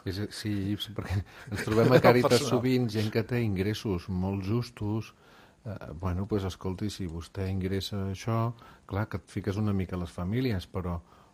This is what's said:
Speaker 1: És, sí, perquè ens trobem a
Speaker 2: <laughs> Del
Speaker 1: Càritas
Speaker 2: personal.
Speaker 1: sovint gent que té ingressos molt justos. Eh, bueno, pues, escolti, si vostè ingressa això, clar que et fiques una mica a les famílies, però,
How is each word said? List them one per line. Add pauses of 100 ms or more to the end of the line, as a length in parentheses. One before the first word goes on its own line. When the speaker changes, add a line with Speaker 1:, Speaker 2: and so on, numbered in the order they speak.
Speaker 1:
És, (160)
sí, (420)
perquè (320)
ens
trobem
a
Speaker 2:
<laughs>
Del
Speaker 1:
Càritas
Speaker 2:
personal.
Speaker 1:
sovint
gent
que
té
ingressos
molt
justos. (500)
Eh,
bueno,
pues,
escolti,
si
vostè
ingressa
això, (500)
clar
que
et
fiques
una
mica
a
les
famílies,
però, (360)